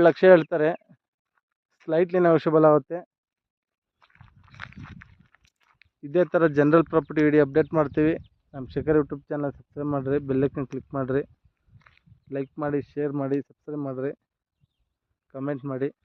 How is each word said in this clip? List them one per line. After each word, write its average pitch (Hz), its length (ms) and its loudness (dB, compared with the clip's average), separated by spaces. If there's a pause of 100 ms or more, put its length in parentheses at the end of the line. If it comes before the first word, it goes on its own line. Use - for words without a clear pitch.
ಲಕ್ಷ 160 160 4 (100)
ಹೇಳ್ತಾರೆ, 160 380 4 (1120)
ಸ್ಲೈಟ್ಲಿ 170 420 0
ನೆಗೋಷಿಯಬಲ್ 160 440 4
ಆಗುತ್ತೆ. 151 280 0 (3000)
ಇದೇ 170 240 2
ಥರ 165 160 2 (100)
ಜನರಲ್ 151 340 4
ಪ್ರಾಪರ್ಟಿ 156 360 -2
ವಿಡಿಯೋ 147 180 4
ಅಪ್ಡೇಟ್ 147 320 -2
ಮಾಡ್ತೀವಿ. 151 360 0 (400)
ನಮ್ಮ 135 200 -14
ಶೇಖರ್ 151 280 -2
YouTube 143 280 -10
ಚಾನಲ್ 143 280 -6
ಸಬ್ಸ್ಕ್ರೈಬ್ 147 380 -10
ಮಾಡಿರಿ, 135 220 -4 (120)
ಬೆಲ್ 131 180 -2
ಐಕಾನ್ 135 260 -8
ಕ್ಲಿಕ್ 127 240 -14
ಮಾಡಿರಿ, 131 260 -4 (1120)
ಲೈಕ್ 139 160 -10 (100)
ಮಾಡಿ, 143 180 -4 (100)
ಶೇರ್ 147 300 -6
ಮಾಡಿ, 135 160 -4 (100)
ಸಬ್ಸ್ಕ್ರೈಬ್ 147 400 -14
ಮಾಡಿರಿ, 131 240 -8 (1200)
ಕಾಮೆಂಟ್ 135 380 -10
ಮಾಡಿ. 131 180 -6 (160)